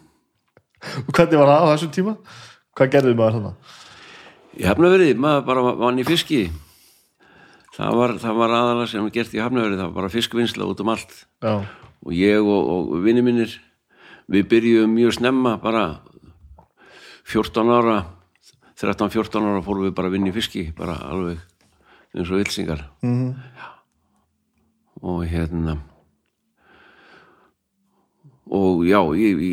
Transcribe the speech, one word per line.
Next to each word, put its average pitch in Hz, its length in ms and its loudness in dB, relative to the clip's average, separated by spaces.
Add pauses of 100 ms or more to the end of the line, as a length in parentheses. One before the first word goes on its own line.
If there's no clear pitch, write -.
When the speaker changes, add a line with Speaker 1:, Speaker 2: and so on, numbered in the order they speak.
(840)
Speaker 1:
Og - 300 -10
hvernig 165 240 4
var 143 140 8
það 151 140 6
á 160 40 4
þessum 151 240 0
tíma? 196 200 -2 (580)
Hvað 135 220 2
gerði 131 240 4
maður 110 200 2
þarna? 98 160 -6 (1000)
Speaker 2:
Í - 100 -8
Hafnarfirði, 175 500 6
maður 143 300 2
bara 127 200 0 (100)
vann 123 260 0
í 123 60 -4
fiski. 151 360 0 (1300)
Það 104 240 -4
var, 123 200 2
það 113 220 -4
var 117 160 2
aðalega 120 380 0
sem 107 180 -4
gert 113 240 -6
í 107 80 -4
Hafnarfirði, 113 380 -2
það 90 80 -6
var 85 100 -10
bara 92 140 -6
fiskvinnsla 113 560 -4
út 98 120 -6
um 107 120 0
allt. - 240 -8 (220)
Speaker 1:
Já. 110 160 -2 (480)
Speaker 2:
Og 80 120 -10
ég 101 260 4
og, 101 300 2
og 82 300 -2
vinir 117 260 2
mínir, 117 300 0 (720)
við 95 200 2
byrjuðum 113 460 4
mjög 113 220 2
snemma, 123 420 0
bara 110 240 -2 (1400)
fjórtán 113 500 0
ára, 117 260 2 (800)
þrettán, 104 340 -2
fjórtán 107 360 -2
ára 98 160 -2
fórum 98 240 -2
við 90 80 -6
bara 90 120 -2
að 95 80 -2
vinna 98 140 0
í 92 60 -8
fiski, 92 340 -6
bara 85 300 -8
alveg 85 400 -6 (720)
eins 87 160 -6
og 92 80 0
villsingar. 87 480 -4 (120)
Speaker 1:
Mhm. 127 360 -2 (1600)
Speaker 2:
Og 87 280 -6
hérna, 82 500 -4 (2750)
og 92 400 0
já, 98 240 4
í, 101 240 2
í, 87 200 -2